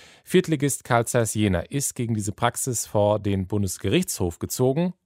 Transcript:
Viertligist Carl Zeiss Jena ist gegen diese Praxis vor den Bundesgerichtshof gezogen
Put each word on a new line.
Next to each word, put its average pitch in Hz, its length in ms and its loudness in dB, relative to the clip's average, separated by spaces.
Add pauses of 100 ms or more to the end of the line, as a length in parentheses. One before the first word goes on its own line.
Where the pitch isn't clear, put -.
(240)
Viertligist 151 640 0
Carl 117 200 4
Zeiss 117 280 0
Jena 101 260 2
ist 135 360 -6
gegen 117 180 -4
diese 107 180 -2
Praxis - 540 -2
vor 104 340 2
den 98 260 0
Bundesgerichtshof 101 960 -2
gezogen 135 540 -2 (120)